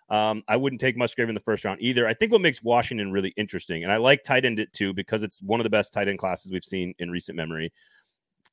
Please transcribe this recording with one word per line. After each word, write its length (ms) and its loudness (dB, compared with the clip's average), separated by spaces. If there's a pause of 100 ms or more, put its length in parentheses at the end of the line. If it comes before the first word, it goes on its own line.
Um, 400 0
I 80 4
wouldn't 240 0
take 160 2
Musgrave 320 0
in 60 -2
the 60 -4
first 260 0
round 160 -4
either. 240 0
I 80 0
think 180 0
what 80 8
makes 220 2
Washington 500 2
really 240 0
interesting, 460 -6
and 100 0
I 60 4
like 240 6
tight 240 2
end 120 0
it 140 -4
too 220 0
because 280 -2
it's 200 -6
one 180 2
of 40 0
the 60 -2
best 220 2
tight 160 0
end 100 -2
classes 320 -4
we've 140 -4
seen 340 -6
in 120 -6
recent 260 -8
memory, 360 -6 (800)